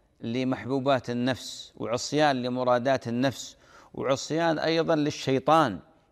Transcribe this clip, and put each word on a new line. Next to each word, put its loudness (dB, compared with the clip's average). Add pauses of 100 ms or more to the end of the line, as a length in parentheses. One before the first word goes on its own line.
(220)
لمحبوبات -2
النفس، -4
وعصيان 0
لمرادات 0
النفس، -2 (360)
وعصيان 0
أيضًا 0
للشيطان 2 (320)